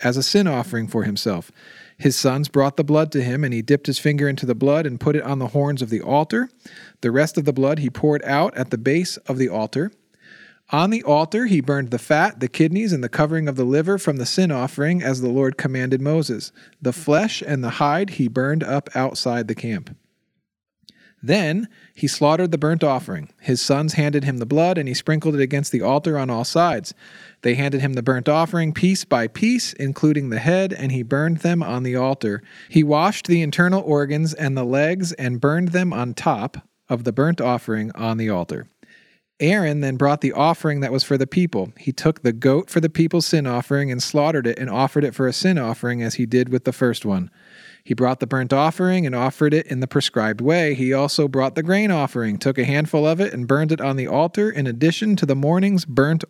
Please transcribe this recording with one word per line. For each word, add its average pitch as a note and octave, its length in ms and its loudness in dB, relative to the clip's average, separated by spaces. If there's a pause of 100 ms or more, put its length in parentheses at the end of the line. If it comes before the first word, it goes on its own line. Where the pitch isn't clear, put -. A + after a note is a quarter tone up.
as B2 140 0
a C3+ 80 -2
sin G3+ 240 2
offering A#2 400 -4
for G#2+ 160 -2
himself. G2+ 480 -4 (440)
His C3+ 200 0
sons C#3 320 0
brought C#3 280 2
the D#3+ 60 2
blood D3+ 300 2
to C#3 100 -2
him, B2+ 220 -2
and B2 100 -2
he A2+ 80 -2
dipped C#3 240 2
his C3+ 140 -2
finger D3 280 0
into C3+ 180 -4
the B2 80 2
blood C#3+ 300 2
and B2+ 140 -6
put D3+ 160 0
it D3 80 -2
on C3+ 160 -4
the B2+ 100 -4
horns C#3+ 320 0
of A#2 100 -6
the A2 100 -2
altar. D#3+ 480 0 (540)
The A#2 100 0
rest D3 260 2
of D3+ 60 0
the C#3+ 80 0
blood C3+ 260 0
he C3 120 -2
poured D3 340 0
out D3 320 0
at B2+ 140 -4
the A#2+ 80 -2
base C#3+ 380 0 (120)
of C3 100 -4
the C3 100 2
altar. A2 440 -4 (800)
On E3 200 2
the A3+ 140 -2
altar D#3+ 420 2
he F#3+ 140 4
burned C3+ 320 -2
the A#2+ 60 -2
fat, D#3+ 420 2
the B2+ 80 -2
kidneys, F3+ 440 2
and C3 120 0
the A#2+ 40 -2
covering D#3 380 0
of C#3 80 -2
the C3 100 0
liver D#3+ 340 2
from D#3 180 -2
the B2 100 -4
sin F#3 240 2
offering, D3 540 -2
as C3 160 -2
the B2 80 0
Lord C3 280 0
commanded C3 440 -2
Moses. C#3+ 500 -2 (320)
The B2 100 0
flesh F3+ 540 0
and C#3 160 -2
the A#2 80 -4
hide D#3 400 0
he C#3 160 -2
burned C3 380 0
up C#3 320 -4
outside B2 500 -2
the A2 80 -4
camp. A2 400 -8 (1300)
Then F3+ 460 0 (260)
he - 120 -4
slaughtered D#3+ 440 2
the D#3+ 80 0
burnt D#3+ 260 0
offering. B2 460 -4 (100)
His B2+ 220 0
sons D3+ 320 0
handed D3 300 0
him C3+ 140 -2
the A#2+ 60 -4
blood, D#3+ 320 2
and D3+ 100 -4
he B2+ 60 -4
sprinkled D#3 420 -2
it C#3+ 60 2
against C#3 320 -2
the B2 80 0
altar C#3+ 380 0
on C3 100 -2
all A#2+ 160 -2
sides. E3 480 0 (480)
They A#2+ 140 0
handed C#3 260 -2
him C3+ 140 0
the B2 80 -4
burnt B2+ 260 0
offering D#3+ 460 2
piece F#3 320 0
by A#2 220 2
piece, A#3 460 -2
including C#3 540 0
the A2 100 -4
head, F#3 360 0
and C3 180 -4
he C3 100 -2
burned D3 360 0
them E3+ 240 0
on B2 200 -4
the B2+ 140 -4
altar. B2+ 460 -2 (260)
He D#3+ 140 4
washed D3+ 440 2
the E3+ 140 2
internal F3 460 2
organs D3 480 0
and C#3 200 -2
the C3 100 -2
legs D#3+ 500 0
and B2 260 -4
burned D#3+ 280 0
them F3+ 260 0
on B2 180 -4
top A#2+ 560 -4 (220)
of A#2+ 140 -2
the A#2+ 80 -2
burnt D3 280 0
offering A#2 540 -2
on A2+ 240 -2
the A2 100 -2
altar. F2 380 -4 (720)
Aaron D#3 400 2
then C3+ 160 -2
brought C#3+ 240 2
the C3+ 120 0
offering D3+ 480 0
that C3 120 -2
was C3 120 0
for C#3 140 0
the C3+ 80 0
people. B2+ 520 0
He - 120 -6
took D#3 320 0
the A#2+ 100 2
goat C3+ 360 2
for - 120 0
the D#3+ 100 2
people's E3 360 2
sin D3+ 200 0
offering C3+ 440 -2
and B2 120 -4
slaughtered D3 440 0
it A#2 120 -2
and B2+ 120 -6
offered C3 340 2
it B2+ 100 -2
for C3+ 120 0
a B2+ 60 0
sin F#3 240 2
offering, A#2+ 460 -2
as A2+ 120 -4
he B2 120 -2
did B2 240 2
with B2 140 0
the B2+ 80 0
first A#2+ 340 0
one. F#2 240 0 (520)
He - 100 -4
brought B2+ 280 0
the - 60 -4
burnt B2+ 280 0
offering F3 500 2
and C3 100 -2
offered C3 380 2
it D3+ 140 2
in B2+ 140 -4
the C3 60 -2
prescribed A2 540 0
way. D3+ 320 2
He B2+ 220 0
also C#3+ 340 0
brought C3 260 0
the D3+ 80 -2
grain G3 280 2
offering, B2 480 -2
took C3+ 180 0
a B2+ 80 2
handful D3+ 420 0
of E3 140 2
it, G3+ 140 -2
and B2 120 -6
burned D3+ 260 2
it D#3 100 -2
on C3+ 140 -2
the B2+ 100 -2
altar E3+ 440 0
in D3 160 -2
addition E3 500 2
to F3+ 100 0
the C#3 100 2
morning's F3 480 2
burnt D3 460 2